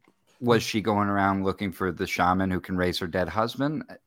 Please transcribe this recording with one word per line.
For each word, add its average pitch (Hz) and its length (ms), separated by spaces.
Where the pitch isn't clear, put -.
was 117 220
she 110 180
going 101 260
around 98 380
looking 95 260
for 92 220
the 92 140
shaman 92 440
who 92 80
can 92 160
raise 90 240
her 95 80
dead 85 220
husband, 123 540